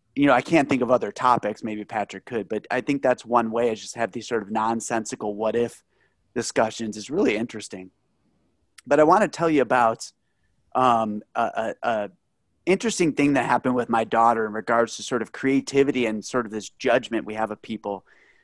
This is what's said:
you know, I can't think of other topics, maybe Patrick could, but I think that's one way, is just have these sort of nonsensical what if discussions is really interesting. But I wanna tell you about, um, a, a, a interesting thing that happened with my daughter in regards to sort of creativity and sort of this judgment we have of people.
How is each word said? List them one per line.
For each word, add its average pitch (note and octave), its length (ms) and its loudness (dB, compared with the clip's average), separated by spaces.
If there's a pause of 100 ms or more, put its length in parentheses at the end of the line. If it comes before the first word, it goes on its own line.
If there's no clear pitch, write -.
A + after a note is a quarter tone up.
(140)
you C#3+ 120 2
know, C#3 60 6
I B2 100 4
can't D#3 260 2
think C3 140 0
of A#2+ 80 0
other A2 220 2
topics, A#2+ 500 0
maybe G#2+ 220 -8
Patrick G#2 400 -8
could, A2 240 -6
but G#2+ 240 -6
I B2+ 80 -2
think C#3 220 -2
that's B2+ 220 2
one A#2 280 2
way, A#2 180 2
is A2 100 -6
just - 140 -14
have A#2 160 -4
these A2+ 160 -12
sort A2+ 160 -2
of G2 80 -14
nonsensical A2 880 -4
what A2 180 -2
if A#2 300 -2 (500)
discussions A2+ 640 -2
is G#2 120 -12
really C3+ 280 0
interesting. G#2 540 -8 (1000)
But C#3+ 120 4
I D3+ 40 8
wanna F#3 240 4
tell E3 220 0
you C#3+ 120 4
about, A#2 480 2 (640)
um, A2+ 480 2 (120)
a, A#2 80 -2
a, A2+ 320 -4 (140)
a G#2 220 -2 (560)
interesting F#3+ 460 0
thing C#3+ 220 2
that A#2+ 120 2
happened B2+ 280 0
with A#2+ 140 -2
my A2+ 160 2
daughter A2+ 420 4
in G#2 60 -6
regards A#2 440 0
to A2 60 -12
sort A#2 200 -4
of - 100 -10
creativity C3+ 720 2
and G#2+ 180 -4
sort B2 220 -2
of G2+ 60 -12
this G#2+ 180 -8
judgment A#2 560 -2
we G#2+ 80 -10
have A2 160 -2
of G#2+ 120 -10
people. G#2 420 -8 (400)